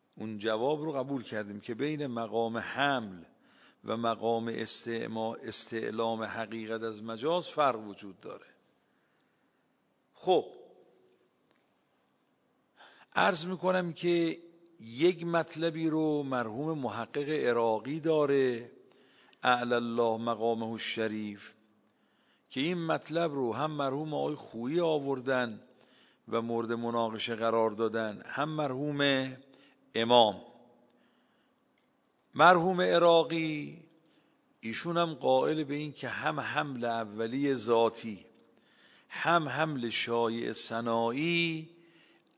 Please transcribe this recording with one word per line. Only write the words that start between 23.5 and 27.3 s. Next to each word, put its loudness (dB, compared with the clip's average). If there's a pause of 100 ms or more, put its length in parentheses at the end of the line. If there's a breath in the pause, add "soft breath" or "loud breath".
هم -2
مرحوم -4
آقای -2
خویی -6
آوردن 0 (680 soft breath)
و 0
مورد -2
مناقشه -2